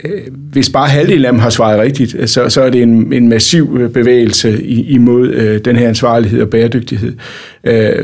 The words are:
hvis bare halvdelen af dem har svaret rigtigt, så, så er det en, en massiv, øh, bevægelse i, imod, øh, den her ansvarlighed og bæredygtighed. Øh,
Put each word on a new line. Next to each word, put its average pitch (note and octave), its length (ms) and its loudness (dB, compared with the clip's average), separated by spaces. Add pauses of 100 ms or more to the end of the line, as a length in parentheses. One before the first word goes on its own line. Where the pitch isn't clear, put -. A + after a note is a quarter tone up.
(320)
hvis - 380 -4
bare C#3 180 0
halvdelen D3 380 2
af B2 60 2
dem A#2+ 80 2
har A#2 100 2
svaret A2 300 0
rigtigt, B2+ 500 -2
så, A#2+ 200 0
så C3+ 120 0
er C3 80 2
det B2 120 2
en, A#2 320 2
en A#2+ 160 2
massiv, B2+ 500 0
øh, A#2+ 100 -2
bevægelse A#2 760 0
i, A#2+ 180 -2
imod, B2 480 2
øh, A2 360 0
den B2 100 0
her A#2 120 2
ansvarlighed A#2 540 0
og A2 80 -2
bæredygtighed. A#2 640 -2 (500)
Øh, A2+ 260 0 (140)